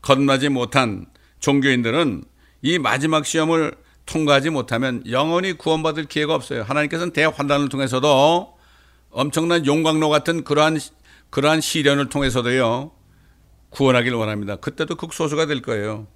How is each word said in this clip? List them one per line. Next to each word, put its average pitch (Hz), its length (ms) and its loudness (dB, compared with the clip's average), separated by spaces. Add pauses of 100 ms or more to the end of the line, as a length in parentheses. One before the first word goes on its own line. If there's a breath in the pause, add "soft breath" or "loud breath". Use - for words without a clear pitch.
거듭나지 139 460 2
못한 120 580 -2 (320 soft breath)
종교인들은 131 840 0 (380 soft breath)
이 165 180 0
마지막 143 460 0
시험을 160 500 0 (300 soft breath)
통과하지 147 440 2
못하면 123 580 -4
영원히 165 440 0
구원받을 156 540 -2
기회가 151 280 -2
없어요. 123 300 -6
하나님께서는 151 480 -2
대환란을 143 560 0
통해서도 135 880 2 (600 soft breath)
엄청난 160 480 0
용광로 156 460 2
같은 156 340 0
그러한, 151 340 2 (520 soft breath)
그러한 151 320 2
시련을 143 480 0
통해서도요, 127 800 0 (800 soft breath)
구원하길 127 420 2
원합니다. 104 440 -4
그때도 160 400 -6
극소수가 160 500 -4
될 139 160 -4
거예요. 107 540 -6